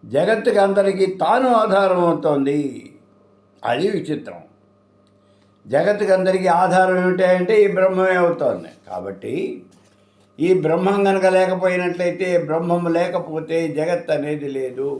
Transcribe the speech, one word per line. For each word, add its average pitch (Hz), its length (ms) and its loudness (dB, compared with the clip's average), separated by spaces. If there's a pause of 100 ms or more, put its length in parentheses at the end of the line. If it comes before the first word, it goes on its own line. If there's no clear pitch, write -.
జగత్తుకి 208 600 0
అందరికీ 196 400 2 (180)
తాను 240 240 2 (140)
ఆధారమవుతోంది. 170 960 2 (1040)
అది 131 320 -2
విచిత్రం. 131 460 -8 (1200)
జగత్తుకి 196 520 0
అందరికీ 185 300 0
ఆధారం 185 560 2
ఏమిటి 185 220 0 (120)
అంటే 180 260 0
ఈ 196 40 4 (100)
బ్రహ్మమే 185 380 2
అవుతోంది. 147 540 0 (180)
కాబట్టి 95 460 -10 (1040)
ఈ 160 100 0 (160)
బ్రహ్మం 196 420 2
గనక 190 180 2 (120)
లేకపోయినట్లయితే, 180 880 -2 (220)
బ్రహ్మము 170 400 -2
లేకపోతే 165 680 -2 (200)
జగత్ 170 340 -2
అనేది 143 460 -4
లేదు 131 320 -6 (100)